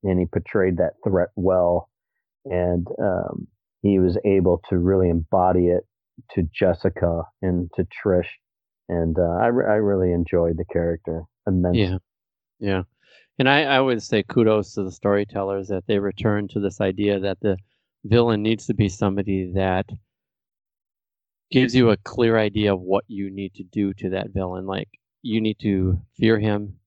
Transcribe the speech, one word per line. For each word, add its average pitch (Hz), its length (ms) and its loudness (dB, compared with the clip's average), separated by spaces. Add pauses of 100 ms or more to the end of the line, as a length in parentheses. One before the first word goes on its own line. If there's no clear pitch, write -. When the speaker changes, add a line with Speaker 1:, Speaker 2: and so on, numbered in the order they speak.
Speaker 1:
and 92 160 0
he 90 80 2
portrayed 92 500 -2
that 85 160 0 (100)
threat 92 320 0
well. 90 540 0 (560)
And, 90 420 -2 (140)
um, - 460 -4 (340)
he 101 180 4
was 92 260 2
able 92 440 4
to 92 100 0
really 92 300 4
embody 90 600 2
it 87 180 0 (440)
to 92 120 0 (100)
Jessica 87 720 0 (180)
and 90 340 -2
to 90 100 -2
Trish. 90 440 0 (600)
And, 82 300 -2
uh, 90 40 4 (180)
I 117 60 2
re-, 120 180 0
I 104 100 2
really 98 380 2
enjoyed 85 440 0
the 87 140 -6
character 85 520 -4 (240)
immensely. 90 340 0
Speaker 2:
Yeah. 92 160 -2 (640)
Yeah. 98 240 -2 (560)
And 131 100 2
I, 143 140 4
I 135 180 2
would 123 220 0
say 104 200 0
kudos 107 520 2
to 104 80 -4
the 95 80 -6
storytellers 101 800 -2
that 95 180 -6
they 101 120 0
return 101 500 -2
to - 120 -6
this 98 200 -4
idea 101 380 0
that 95 220 -6
the 98 160 0 (480)
villain 113 380 2
needs 110 240 -2
to - 80 -2
be 104 140 2
somebody 98 680 -2
that 95 320 0 (1600)
gives 127 240 2
you 123 140 6
a 104 80 4
clear 113 400 0
idea 104 360 2
of 92 60 -2
what 92 280 -2
you 98 220 -8
need 98 260 -10
to - 80 -16
do 98 320 -4
to 101 160 -6
that 101 220 -6
villain. 92 320 -6
Like, 95 240 -6 (320)
you 113 200 -2
need 110 180 -2
to 92 400 0 (180)
fear 113 220 4
him 104 480 -4